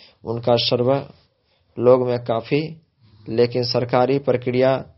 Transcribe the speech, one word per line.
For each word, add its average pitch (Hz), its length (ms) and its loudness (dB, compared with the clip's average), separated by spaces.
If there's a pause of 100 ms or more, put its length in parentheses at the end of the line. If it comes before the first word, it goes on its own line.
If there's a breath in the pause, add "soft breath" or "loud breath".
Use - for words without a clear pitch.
(240 soft breath)
उनका 120 320 0
सर्व 123 500 0 (720)
लोग 123 300 4
में 120 100 -2
काफी, 139 640 -6 (460)
लेकिन 120 360 0
सरकारी 123 540 0
प्रक्रिया 127 640 0 (140)